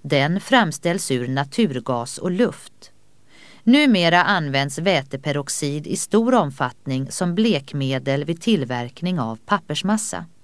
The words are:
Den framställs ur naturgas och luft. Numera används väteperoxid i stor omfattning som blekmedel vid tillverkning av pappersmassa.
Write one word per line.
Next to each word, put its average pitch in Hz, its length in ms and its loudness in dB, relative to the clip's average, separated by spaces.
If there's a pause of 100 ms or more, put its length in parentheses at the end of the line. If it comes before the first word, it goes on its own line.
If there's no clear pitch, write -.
Den 147 380 0
framställs 185 680 0
ur 123 180 -2
naturgas 131 880 -2
och 185 120 -4
luft. - 600 -4 (720)
Numera 196 600 6
används 139 540 0
väteperoxid 147 1080 -2
i - 100 -4
stor 226 380 0
omfattning 135 760 -2
som 175 240 -4
blekmedel 139 880 -2
vid 165 160 -6
tillverkning 139 800 -2
av 113 260 -6
pappersmassa. 180 760 -4 (180)